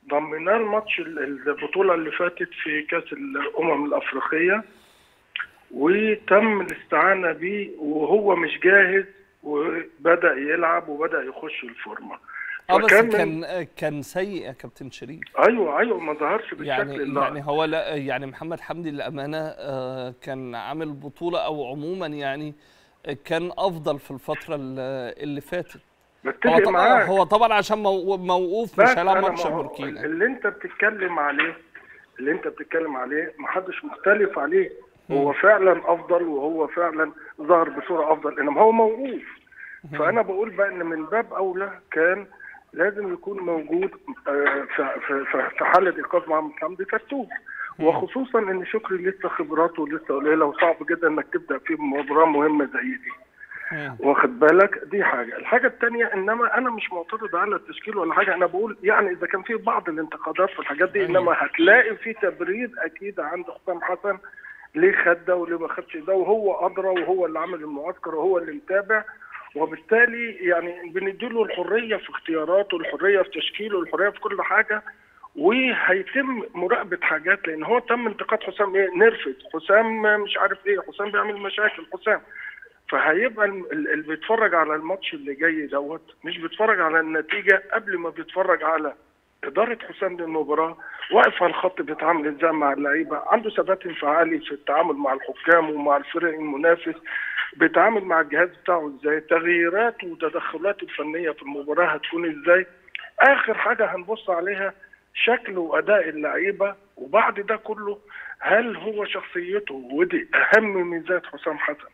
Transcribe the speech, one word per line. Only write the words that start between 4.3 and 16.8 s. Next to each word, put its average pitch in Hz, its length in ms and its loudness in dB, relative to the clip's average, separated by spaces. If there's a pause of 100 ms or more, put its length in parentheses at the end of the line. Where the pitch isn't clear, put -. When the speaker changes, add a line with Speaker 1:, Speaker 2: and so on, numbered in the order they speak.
Speaker 1:
وتم 208 920 4
الاستعانة 175 720 2
بيه 190 460 -4
وهو 156 580 2
مش 165 220 -2
جاهز، 190 460 6 (380)
وبدأ 160 920 2
يلعب 165 540 0
وبدأ 151 340 -4
يخش 131 420 -10
الفورمة. 113 500 -14 (560)
Speaker 2:
اه 185 80 6
بس 208 60 4
Speaker 1:
فكان 220 200 8
من 233 60 0 (340)
Speaker 2:
كان، 160 220 -6 (100)
كان 147 260 -4
سيء 180 440 -6
يا 131 60 -10
كابتن 131 380 -16
شريف. 139 300 -16 (280)
Speaker 1:
أيوة، 180 300 0
أيوة، 214 220 0
ما 156 120 -6
ظهرش 156 380 -2
بالشكل 156 160 -10
Speaker 2:
يعني، 139 300 -2